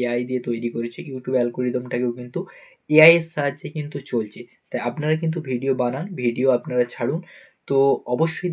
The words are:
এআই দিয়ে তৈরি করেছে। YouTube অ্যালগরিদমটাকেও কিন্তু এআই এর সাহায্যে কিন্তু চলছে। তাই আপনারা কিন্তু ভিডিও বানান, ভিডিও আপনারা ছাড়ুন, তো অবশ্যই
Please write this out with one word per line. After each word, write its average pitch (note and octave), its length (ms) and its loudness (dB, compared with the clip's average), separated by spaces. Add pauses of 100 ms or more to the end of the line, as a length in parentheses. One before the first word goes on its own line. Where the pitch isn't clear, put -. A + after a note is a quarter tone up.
এআই A#2+ 280 0
দিয়ে B2+ 200 -2
তৈরি A#2 260 -2
করেছে। A#2 240 -6 (120)
YouTube C3 280 -4
অ্যালগরিদমটাকেও B2 800 -2
কিন্তু B2 220 -8 (500)
এআই D#3+ 260 10
এর E3 160 -2
সাহায্যে C#3+ 440 -4
কিন্তু D3 200 -6 (140)
চলছে। A2+ 300 -4 (300)
তাই B2 180 -4
আপনারা D3 340 -2
কিন্তু D#3+ 160 -2 (120)
ভিডিও C3 220 0 (100)
বানান, B2+ 220 -2 (180)
ভিডিও A#2+ 260 2 (100)
আপনারা B2 260 0 (100)
ছাড়ুন, C3+ 260 -2 (460)
তো C#3 100 0 (380)
অবশ্যই D#3+ 380 0